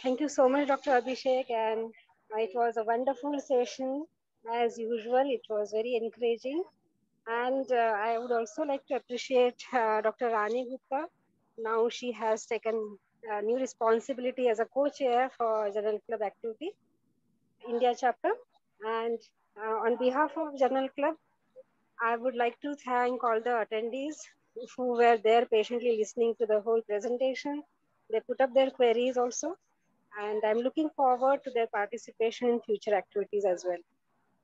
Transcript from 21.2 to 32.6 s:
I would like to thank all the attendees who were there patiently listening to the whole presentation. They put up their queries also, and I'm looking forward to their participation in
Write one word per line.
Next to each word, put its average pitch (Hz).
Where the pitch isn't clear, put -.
I 233
would 240
like 240
to 285
thank 247
all 226
the 240
attendees 247
who 254
were 233
there 226
patiently 233
listening 226
to 226
the 214
whole 226
presentation. 247
They 220
put 247
up 254
their 269
queries 247
also, 247
and 214
I'm 214
looking 277
forward 262
to 262
their 226
participation 226
in 233